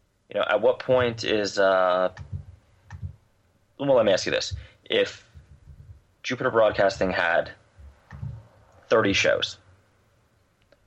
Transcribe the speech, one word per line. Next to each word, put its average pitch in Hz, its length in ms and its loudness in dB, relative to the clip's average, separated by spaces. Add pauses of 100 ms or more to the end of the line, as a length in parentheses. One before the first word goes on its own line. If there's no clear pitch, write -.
(280)
you 101 120 -4
know, - 80 -2
at 104 120 0
what 123 180 2
point 123 440 0
is, 101 360 -2
uh, 92 520 2 (1700)
well, 139 160 2
let 110 120 4
me 98 60 4
ask - 140 0
you 80 60 -2
this. - 220 -4 (300)
If - 440 -2 (920)
Jupiter 131 280 -4
Broadcasting 101 600 2
had 85 400 0 (1400)
thirty 104 240 2
shows, - 460 -2 (1300)